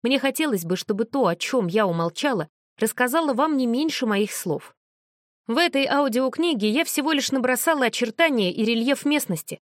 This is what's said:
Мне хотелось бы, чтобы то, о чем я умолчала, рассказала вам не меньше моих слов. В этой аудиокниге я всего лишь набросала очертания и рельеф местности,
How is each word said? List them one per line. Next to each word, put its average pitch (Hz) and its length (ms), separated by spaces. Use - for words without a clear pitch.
Мне 254 160
хотелось 269 460
бы, 175 100
чтобы 208 300
то, 262 220
о 170 80
чем 190 320
я 202 200
умолчала, 170 600
рассказала 254 560
вам 294 240
не 254 100
меньше 269 380
моих 208 260
слов. - 440
В 233 100
этой 277 280
аудиокниге 262 840
я 294 160
всего 302 260
лишь 277 200
набросала 262 540
очертания 233 680
и - 120
рельеф 233 420
местности, 277 580